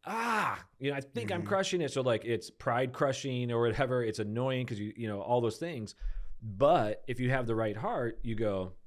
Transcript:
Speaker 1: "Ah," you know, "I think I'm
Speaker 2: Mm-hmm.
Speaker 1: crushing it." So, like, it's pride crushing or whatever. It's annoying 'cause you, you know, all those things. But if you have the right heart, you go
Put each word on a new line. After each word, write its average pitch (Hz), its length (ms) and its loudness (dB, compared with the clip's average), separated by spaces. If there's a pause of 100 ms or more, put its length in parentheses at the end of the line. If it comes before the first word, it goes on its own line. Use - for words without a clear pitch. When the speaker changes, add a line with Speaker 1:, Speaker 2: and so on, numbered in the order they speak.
Speaker 1:
"Ah," 220 600 -2 (140)
you 139 120 -2
know, 143 60 -2
"I 139 40 -4
think - 320 -6
I'm 175 80 -2
Speaker 2:
Mm-hmm. 202 80 -6
Speaker 1:
crushing 190 320 2
it." 139 100 0
So, 135 120 0
like, 117 220 2
it's 113 260 -2
pride 127 420 0
crushing 127 580 0
or 117 100 2
whatever. 123 440 2
It's 110 160 -2
annoying 123 460 0
'cause 117 120 -6
you, 104 180 -4
you 113 120 -4
know, 101 120 -4
all 123 200 4
those 113 180 0
things. 143 360 -6 (480)
But 110 680 4
if 123 120 -4
you 127 100 2
have 131 160 0
the 113 80 2
right 110 220 0
heart, 156 460 -4
you 113 120 -2
go 98 380 0 (140)